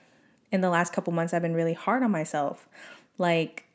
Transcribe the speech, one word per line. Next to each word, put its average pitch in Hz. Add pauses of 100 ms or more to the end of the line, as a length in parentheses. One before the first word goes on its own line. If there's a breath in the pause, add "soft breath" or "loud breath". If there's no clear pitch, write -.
(520 soft breath)
in 190
the 185
last 175
couple 180
months, 170
I've 170
been 165
really 165
hard 233
on 233
myself. 156 (500 loud breath)
Like, 165 (100)